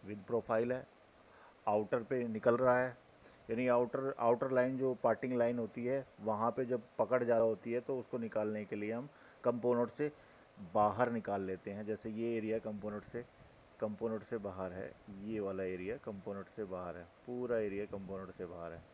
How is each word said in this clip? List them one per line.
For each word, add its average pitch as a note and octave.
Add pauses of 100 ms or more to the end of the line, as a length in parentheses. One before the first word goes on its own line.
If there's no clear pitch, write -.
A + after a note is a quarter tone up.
With G2+
profile A#2
है, B2+ (800)
outer G#2+
पे A#2+
निकल A2+
रहा B2
है, B2+ (540)
यानी B2
outer, B2
outer A#2+
line C3
जो C3
parting A#2+
line A#2+
होती A#2+
है, C3 (140)
वहाँ G#2+
पे B2+
जब A#2+ (160)
पकड़ A#2+
ज़्यादा A#2
होती A2+
है B2
तो C3
उसको B2
निकालने G#2+
के G#2
लिए G#2
हम B2 (360)
कंपोनेंट A#2+
से D3 (640)
बाहर G#2+
निकाल G2+
लेते F#2+
हैं। G#2
जैसे G#2+
ये A2+
area A2
कंपोनेंट G#2
से, A#2+ (560)
कंपोनेंट A2
से -
बाहर F#2+
है, F#2 (180)
ये G#2
वाला G2
area F#2
कंपोनेंट G2
से -
बाहर F2+
है, F2
पूरा A#2+
area G#2
कंपोनेंट F#2+
से F#2
बाहर E2+
है। E2 (120)